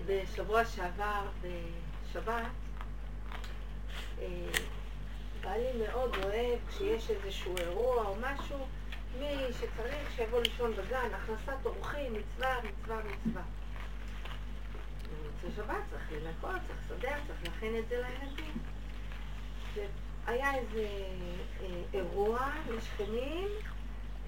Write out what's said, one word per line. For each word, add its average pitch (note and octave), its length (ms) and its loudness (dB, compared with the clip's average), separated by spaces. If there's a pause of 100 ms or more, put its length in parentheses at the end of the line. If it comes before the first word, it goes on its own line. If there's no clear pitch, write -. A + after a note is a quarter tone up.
בשבוע G3 580 4
שעבר, G3+ 580 2 (200)
בשבת, F3 1000 0 (1800)
אה, F#2+ 60 -2 (1160)
בעלי B3+ 360 2
מאוד A3 460 4
אוהב, A#4+ 340 4 (100)
כשיש A3+ 420 2
איזשהו - 480 0
אירוע G#3+ 460 4
או G3 160 2
משהו, C#4 460 0 (520)
מי C#4+ 160 0 (180)
שצריך A#3+ 640 0
שיבוא A#3 240 4
לישון A3+ 320 2
בגן, A#3 420 0
הכנסת A3+ 520 -2
אורחים, C4+ 460 -2
מצווה, B3 520 2
מצווה, A3+ 320 -2
מצווה. G#3+ 460 0 (1600)
במוצאי D3+ 540 -4
שבת G#3+ 200 0 (140)
צריך - 120 -4 (100)
לנקות, D#3+ 540 -2
צריך - 200 -4
לסדר, C#4 280 0 (120)
צריך - 180 -4
להכין A3+ 340 0
את A3 100 0
זה A#3+ 140 2
לילדים. C4+ 500 -2 (1700)
והיה C4+ 280 4
איזה, A3 320 2 (760)
אה, F#3+ 40 -2 (280)
אירוע G3 440 4 (320)
לשכנים, A#3+ 800 0 (800)